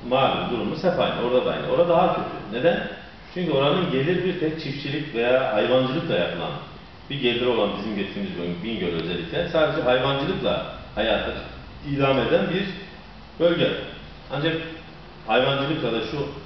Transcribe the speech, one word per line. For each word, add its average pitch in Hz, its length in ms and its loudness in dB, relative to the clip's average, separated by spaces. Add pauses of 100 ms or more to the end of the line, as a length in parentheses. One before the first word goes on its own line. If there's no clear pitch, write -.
malum 104 420 2
durumu 117 240 -2
hep 175 240 2
aynı. - 220 0
Orada 123 240 4
da 123 60 2
aynı. - 160 -4
Orada 170 220 4
daha 170 260 6
kötü. - 120 -4 (320)
Neden? 170 280 2 (460)
Çünkü 175 180 -2
oranın 147 400 2
gelir 170 340 2
bir 185 140 0
tek 156 220 -2
çiftçilik 139 540 -4
veya 123 380 4
hayvancılıkla 127 640 2
yapılan, 87 360 -2 (580)
bir 139 120 -4
geliri 120 260 2
olan 107 300 4
bizim 107 180 -4
geçtiğimiz 95 420 -4
bölüm, 87 260 -4
Bingöl 92 300 -2
özellikle, 85 560 -2
sadece 156 320 2
hayvancılıkla 139 960 0 (200)
hayatı - 380 0 (580)
idame 135 300 4
eden 180 280 4
bir 190 160 0 (760)
bölge. 165 320 4 (600)
Ancak 160 240 0 (720)
hayvancılıkla 135 640 2
da 113 100 0
şu 143 260 -4 (180)